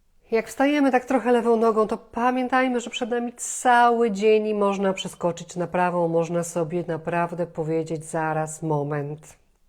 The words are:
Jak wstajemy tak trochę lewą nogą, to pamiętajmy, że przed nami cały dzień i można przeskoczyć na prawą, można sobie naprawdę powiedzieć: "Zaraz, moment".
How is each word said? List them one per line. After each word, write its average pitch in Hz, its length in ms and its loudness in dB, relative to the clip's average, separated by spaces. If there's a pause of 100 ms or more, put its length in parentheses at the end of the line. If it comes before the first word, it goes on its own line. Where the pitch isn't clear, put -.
(300)
Jak 226 180 0
wstajemy 277 420 2
tak 247 140 2
trochę 247 280 0
lewą 233 240 2
nogą, 220 300 2
to 220 120 -4
pamiętajmy, 254 800 0
że 233 100 -10
przed 233 200 -6
nami 240 260 -4
cały 240 760 4
dzień 214 360 4
i 214 80 -2
można 196 380 2
przeskoczyć 175 640 -6
na 175 100 -2
prawą, 175 420 0
można 165 360 0
sobie 170 440 -2
naprawdę 170 580 -2
powiedzieć: 160 580 -4
"Zaraz, 156 580 -4
moment". 147 760 -6 (320)